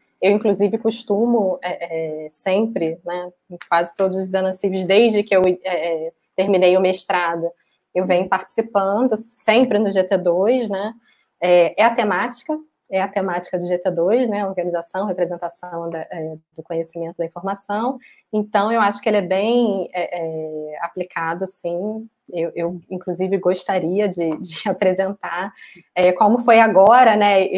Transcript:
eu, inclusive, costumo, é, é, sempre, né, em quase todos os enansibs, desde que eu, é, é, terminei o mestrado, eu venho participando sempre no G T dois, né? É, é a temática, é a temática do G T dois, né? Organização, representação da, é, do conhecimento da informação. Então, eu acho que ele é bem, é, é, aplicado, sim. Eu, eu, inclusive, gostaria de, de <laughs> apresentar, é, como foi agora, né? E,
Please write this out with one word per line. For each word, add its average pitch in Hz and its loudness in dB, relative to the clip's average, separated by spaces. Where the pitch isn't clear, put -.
eu, - 4
inclusive, 208 0
costumo, 220 -2
é, 165 -6
é, 156 -14
sempre, 190 -2
né, 180 -8
em 175 -14
quase 175 0
todos 190 0
os 190 -4
enansibs, 190 -2
desde 214 4
que 196 0
eu, 185 6
é, 165 -4
é, 170 -12
terminei 185 4
o 190 4
mestrado, 175 -2
eu 185 0
venho 185 2
participando 214 0
sempre 226 2
no 208 0
G 190 2
T 190 0
dois, 196 0
né? 202 -6
É, 175 4
é 220 6
a - 4
temática, 220 -2
é 190 -2
a 190 -2
temática 185 -4
do 175 -6
G 175 0
T 175 -4
dois, 208 2
né? 208 -4
Organização, 180 -4
representação 175 -6
da, 165 -8
é, 160 -10
do 160 -14
conhecimento 165 -8
da 170 -4
informação. 202 -6
Então, 208 0
eu 226 0
acho 208 0
que 233 -2
ele 214 2
é 202 2
bem, 196 0
é, 175 -6
é, 156 -8
aplicado, 175 -6
sim. 208 -8
Eu, 170 -4
eu, 170 -6
inclusive, 185 -2
gostaria 185 0
de, 165 -2
de 165 -10
<laughs> 214 -4
apresentar, 190 -2
é, 180 4
como 214 4
foi 226 8
agora, 220 8
né? 202 4
E, 185 -2